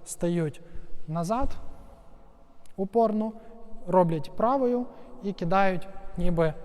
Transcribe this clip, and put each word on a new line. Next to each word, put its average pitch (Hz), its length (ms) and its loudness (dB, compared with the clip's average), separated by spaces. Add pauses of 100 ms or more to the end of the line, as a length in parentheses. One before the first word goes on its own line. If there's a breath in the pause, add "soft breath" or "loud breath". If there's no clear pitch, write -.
стають 170 560 -2 (480 loud breath)
назад 170 480 0 (1200)
упорно, 214 560 2 (540 loud breath)
роблять 170 500 2
правою 247 500 2 (360 loud breath)
і 196 100 -2
кидають 185 560 2 (300)
ніби 165 360 4 (100)